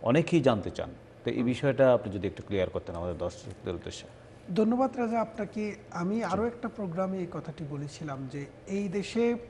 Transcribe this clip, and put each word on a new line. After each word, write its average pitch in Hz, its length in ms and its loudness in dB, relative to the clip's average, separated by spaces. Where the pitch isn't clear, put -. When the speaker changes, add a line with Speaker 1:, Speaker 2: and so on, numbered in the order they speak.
Speaker 1:
অনেকেই 160 400 6
জানতে 110 280 4
চান। - 200 -4
তো 120 80 0
এই 117 120 2
বিষয়টা 127 500 6
আপনি 107 200 2
যদি 98 140 0
একটু - 160 -4
clear 95 260 2
করতেন 87 260 -6
আমাদের 85 220 -4
দর্শকদের 87 580 -6
উদ্দেশ্যে। - 320 -10
Speaker 2:
ধন্যবাদ 247 420 2
রাজা 233 240 0
আপনাকে। 214 540 -4
আমি 180 240 -2
Speaker 1:
জি। 226 80 0
Speaker 2:
আরও 196 240 0
একটা 233 200 -6
প্রোগ্রামে 190 500 -4
এই 175 140 -4
কথাটি 156 380 -8
বলেছিলাম 143 640 -8
যে 143 140 -6
এই 202 200 -2
দেশে 220 480 2